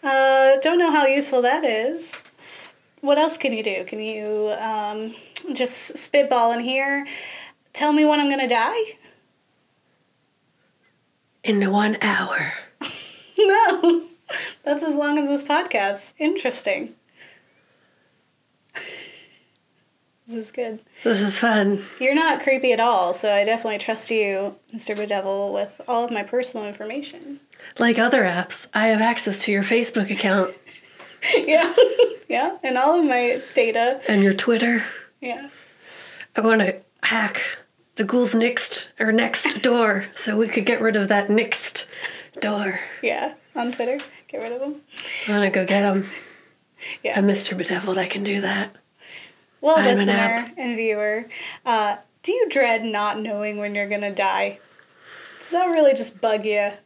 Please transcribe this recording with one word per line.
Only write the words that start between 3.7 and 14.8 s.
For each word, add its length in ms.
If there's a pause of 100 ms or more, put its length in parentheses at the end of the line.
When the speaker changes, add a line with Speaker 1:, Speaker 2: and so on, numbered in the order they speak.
Speaker 1:
Can 160
you, 580
um, 560 (400)
just 440
spitball 560
in 80
here? 440 (680)
Tell 180
me 140
when 160
I'm 80
gonna 180
die? 500 (2500)
Speaker 2:
In 280
one 300
hour. 520 (280)
Speaker 1:
<laughs> 60 (500)
No. 680 (600)
That's 200